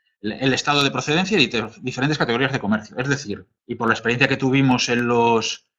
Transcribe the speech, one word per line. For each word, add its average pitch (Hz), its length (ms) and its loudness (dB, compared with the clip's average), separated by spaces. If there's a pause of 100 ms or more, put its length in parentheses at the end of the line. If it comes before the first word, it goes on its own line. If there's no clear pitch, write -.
(200)
el, 104 120 -4
el 131 200 0
estado 143 300 0
de 135 80 2
procedencia 165 500 0
y 120 80 4
te-, 113 180 -2 (140)
diferentes 131 380 -2
categorías 131 340 0
de 127 80 -2
comercio. 107 380 -4
Es 139 100 -2
decir, 101 380 -4 (200)
y 117 100 -8
por 113 120 -2
la 113 60 2
experiencia 123 340 0
que 135 80 0
tuvimos 131 540 2
en 120 180 0
los, 117 600 2 (100)